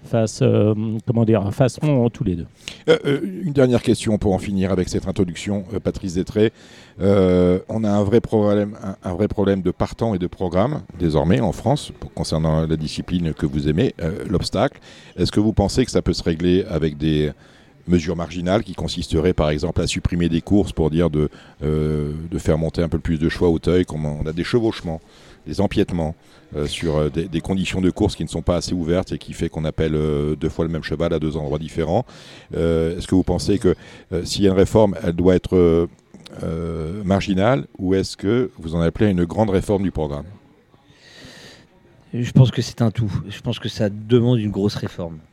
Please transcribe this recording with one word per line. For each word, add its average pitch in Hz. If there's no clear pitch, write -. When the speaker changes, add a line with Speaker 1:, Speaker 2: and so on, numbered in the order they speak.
Speaker 1:
Fassent, 113
euh, 110
comment 117
dire, 101
fassent 131
front 131
tous -
les 92
deux. 85
Speaker 2:
Euh, 160
euh, 139
une 156
dernière 127
question 110
pour 98
en 92
finir 95
avec 92
cette 95
introduction, 95
euh, 92
Patrice 90
Détré. 104
Euh, 90
on 110
a 107
un 104
vrai 101
problème, 104
un, 95
un 92
vrai 95
problème 98
de 87
partants 110
et 87
de 90
programmes, 95
désormais, 80
en 98
France, -
pour, -
concernant 80
la 80
discipline 80
que -
vous 71
aimez, 85
euh, 80
l'obstacle. 92
Est-ce 87
que -
vous 107
pensez 101
que -
ça 92
peut 87
se -
régler 87
avec 78
des 76
mesures 85
marginales 87
qui 90
consisteraient, 82
par 78
exemple, 78
à 82
supprimer 87
des 82
courses 98
pour 80
dire 82
de, 76
euh, 76
de 87
faire 80
monter 80
un 82
peu 82
plus 80
de 80
choix 90
au 82
teuil, 90
comme 76
on 76
a 78
des 85
chevauchements, 101
des 85
empiètements, 90
euh, 73
sur, 76
euh, 76
des, 78
des 80
conditions 95
de 92
course 98
qui 87
ne 76
sont 85
pas 87
assez 82
ouvertes 90
et 80
qui -
fait 82
qu'on 80
appelle, 78
euh, 76
deux 76
fois 82
le 82
même 78
cheval 82
à 80
deux 76
endroits 76
différents. 82
Euh, 82
est-ce 87
que -
vous 92
pensez 90
que, 90
euh, 87
s'il 95
y 101
a 95
une 92
réforme, 101
elle 87
doit 87
être, 87
euh, 85
euh, 82
marginale, 98
ou 92
est-ce 95
que 117
vous 80
en 85
appelez 82
à -
une 87
grande 87
réforme 95
du 90
programme ? 73
Speaker 3:
Je 120
pense 127
que 123
c'est -
un 117
tout. 107
Je 101
pense 120
que 113
ça 107
demande 113
une 107
grosse 101
réforme. 82